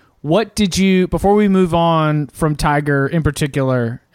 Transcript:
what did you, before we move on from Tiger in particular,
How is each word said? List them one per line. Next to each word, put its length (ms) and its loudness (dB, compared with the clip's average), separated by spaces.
what 340 -2
did 220 0
you, 300 2
before 260 0
we 140 2
move 260 2
on 540 0
from 280 -4
Tiger 520 0
in 160 -2
particular, 800 -2